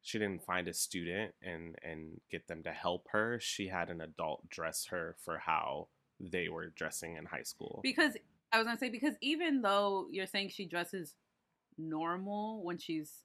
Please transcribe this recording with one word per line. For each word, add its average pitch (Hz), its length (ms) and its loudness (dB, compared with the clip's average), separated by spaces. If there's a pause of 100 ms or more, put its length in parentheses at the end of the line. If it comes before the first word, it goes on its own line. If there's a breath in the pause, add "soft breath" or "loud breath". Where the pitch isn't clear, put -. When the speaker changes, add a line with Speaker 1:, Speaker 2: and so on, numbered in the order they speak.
Speaker 1:
She - 160 -2
didn't 98 260 0
find 90 240 2
a 82 60 -4
student 90 580 0 (100)
and, 85 400 -8
and 80 380 -8 (100)
get - 160 -6
them 80 180 -8
to 82 80 -4
help 90 400 0
her. 113 280 2
She - 280 -2
had 87 200 0
an 85 140 -4
adult 80 480 -4
dress 80 400 -2
her 82 340 -2
for 82 140 -2
how 78 500 2 (320)
they 90 300 0
were 82 160 -6 (100)
dressing 82 400 -4
in 78 80 -8
high - 180 -6
school. - 400 -8
Speaker 2:
Because, 269 300 6 (400)
I 226 60 8
was 226 80 6
gonna 233 120 0
say, 254 120 2
because 247 320 2
even 302 400 4
though 202 500 6
you're 190 160 -2
saying 196 220 0
she 196 160 -6
dresses 170 480 -2 (640)
normal 190 840 -2
when 175 140 -2
she's 156 460 -4